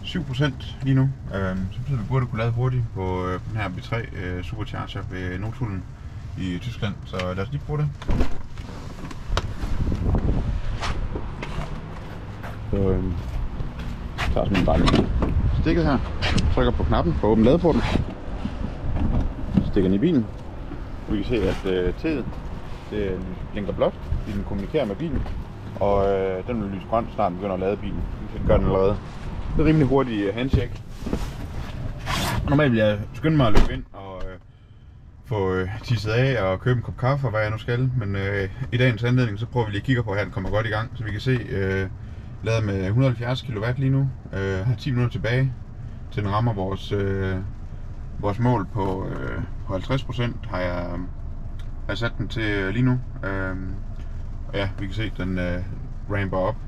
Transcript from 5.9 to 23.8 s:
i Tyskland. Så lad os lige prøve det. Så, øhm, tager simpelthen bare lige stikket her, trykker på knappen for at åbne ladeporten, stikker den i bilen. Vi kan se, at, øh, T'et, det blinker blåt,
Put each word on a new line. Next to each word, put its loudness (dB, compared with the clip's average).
i -4
Tyskland. -4
Så -8
lad -2
os -6
lige -4
prøve -2
det. 2
Så, 0
øhm, 2
tager 2
simpelthen 2
bare 6
lige 6
stikket 4
her, 4
trykker 4
på 2
knappen 4
for 2
at 8
åbne 8
ladeporten, 6
stikker 4
den 6
i 4
bilen. 4
Vi 0
kan -2
se, 2
at, -2
øh, 2
T'et, -2
det -2
blinker -4
blåt, 2